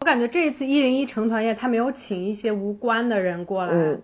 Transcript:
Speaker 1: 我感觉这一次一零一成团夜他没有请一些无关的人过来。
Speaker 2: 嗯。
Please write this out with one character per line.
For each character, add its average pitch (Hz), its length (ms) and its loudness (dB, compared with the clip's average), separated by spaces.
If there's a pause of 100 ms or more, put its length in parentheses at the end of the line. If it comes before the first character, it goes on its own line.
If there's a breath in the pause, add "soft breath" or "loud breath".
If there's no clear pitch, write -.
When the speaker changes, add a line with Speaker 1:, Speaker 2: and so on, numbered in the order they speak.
Speaker 1:
我 269 60 -8
感 269 120 4
觉 240 100 0
这 330 180 2
一 294 40 0
次 277 140 -6
一 277 160 2
零 254 140 4
一 277 100 2
成 226 240 -2
团 220 160 0
夜 226 80 2
他 240 160 -2
没 233 80 2
有 247 160 0
请 185 320 -6
一 208 80 -2
些 214 200 -2
无 202 200 -2
关 233 380 0
的 208 100 2
人 175 240 -2
过 185 220 -4
来。 170 80 0
Speaker 2:
嗯。 156 300 2